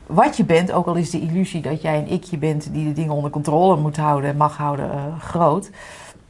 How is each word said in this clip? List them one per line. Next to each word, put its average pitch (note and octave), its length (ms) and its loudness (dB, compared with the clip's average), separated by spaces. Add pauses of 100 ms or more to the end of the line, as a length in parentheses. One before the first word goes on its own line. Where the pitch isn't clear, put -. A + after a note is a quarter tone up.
wat A#3 300 2
je G#3 80 2
bent, E3+ 280 2
ook F3 140 0
al E3+ 80 -2
is F3 160 -2
de E3 100 -4
illusie E3+ 420 -2
dat D#3 200 -4
jij D#3 160 0
een D3 120 -4
ikje E3+ 280 -4
bent D3+ 340 -2
die D3+ 120 -2
de D3+ 80 -2
dingen D3+ 220 -2
onder D3 160 -2
controle D#3+ 500 4
moet D3+ 160 0
houden C#3+ 340 2
en C#3+ 60 -2
mag D3 200 2
houden, C#3+ 360 -2
eh, C#3+ 280 -6
groot. E3+ 500 2 (600)